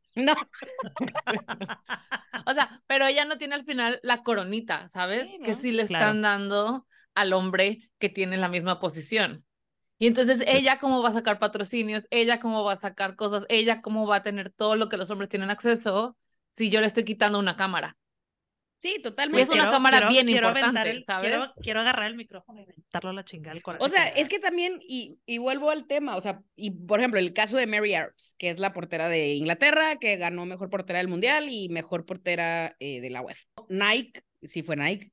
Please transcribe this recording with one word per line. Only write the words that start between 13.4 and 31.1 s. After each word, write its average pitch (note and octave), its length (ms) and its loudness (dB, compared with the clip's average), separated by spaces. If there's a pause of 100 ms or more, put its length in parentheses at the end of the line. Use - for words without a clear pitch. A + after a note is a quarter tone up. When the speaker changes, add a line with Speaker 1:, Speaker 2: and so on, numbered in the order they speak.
Speaker 2:
¿Ella A3+ 320 4
cómo G#3+ 240 -2
va G#3 120 4
a G3+ 60 -4
tener G3+ 280 -6
todo G#3+ 240 0
lo A3 140 0
que A3 80 -4
los F3+ 120 -6
hombres G3 200 -6
tienen G3 200 -2
acceso A3+ 680 0 (340)
si A3 180 0
yo G#3+ 120 4
le G#3+ 60 4
estoy A3+ 180 0
quitando G#3+ 340 2
una F#3 160 0
cámara? F3+ 420 -4 (800)
Speaker 1:
Sí, F#4+ 220 -6
Speaker 2:
Y - 20 -18
Speaker 1:
totalmente. C4 420 2
Speaker 2:
es C4 40 2
una D#4+ 160 2
Speaker 3:
Quiero, A#3 80 4
Speaker 2:
cámara C4 280 6
Speaker 3:
quiero, G#3+ 120 6
Speaker 2:
bien B3+ 160 6
Speaker 3:
quiero A#3 220 4
aventar C4+ 180 2 (200)
Speaker 2:
importante, A3 40 -2
Speaker 3:
el, B3 140 -10
Speaker 2:
¿sabes? G3 260 -2
Speaker 3:
quiero, B3+ 300 -4
quiero A3 200 -4
agarrar A#3 260 0
el A3+ 100 -10
micrófono G#3+ 420 -20
y G3+ 40 -20
aventarlo F3+ 460 -10
a F#3 40 -6
la F#3+ 100 -10
chingada D#3 300 -16
al E3+ 80 -16
corazón. F3+ 260 -4
Speaker 1:
O - 20 -4
sea, F4 200 4
es C#4+ 180 0
que G4 100 -2
también, F4 440 -2
y, A#3+ 440 -8
y A#3 120 -6
vuelvo C4+ 340 -2
al D4+ 160 -4
tema, C#4 300 -2
o F#3+ 40 -6
sea, G3+ 200 -6 (160)
y G#3 140 -8
por F3+ 280 0
ejemplo, A#3+ 200 0
el F3+ 140 0
caso G#3+ 220 0
de B3+ 120 2
Mary G#3+ 260 0
Earps, - 440 -6
que F3+ 120 -4
es E3+ 100 -4
la G3 140 -2
portera E3+ 340 -4
de D#3+ 280 2
Inglaterra, D4 600 2
que G#3+ 220 0
ganó F3 280 -4
mejor F#3 240 -10
portera F#3 300 -4
del F3+ 80 0
Mundial B3 420 0